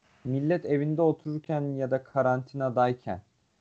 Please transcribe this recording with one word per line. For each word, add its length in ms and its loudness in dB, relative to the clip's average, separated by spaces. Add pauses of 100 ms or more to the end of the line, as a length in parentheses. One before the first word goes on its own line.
(220)
millet 420 -2
evinde 360 0
otururken 600 0
ya 300 -4
da 120 -2
karantinadayken 1160 0 (400)